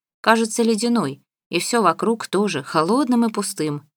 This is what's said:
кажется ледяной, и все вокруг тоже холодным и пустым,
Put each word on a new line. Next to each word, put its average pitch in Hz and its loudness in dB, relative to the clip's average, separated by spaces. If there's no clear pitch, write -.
кажется 226 2
ледяной, 226 0
и 170 -2
все 233 0
вокруг 202 0
тоже 180 -2
холодным 233 2
и 220 0
пустым, 156 -4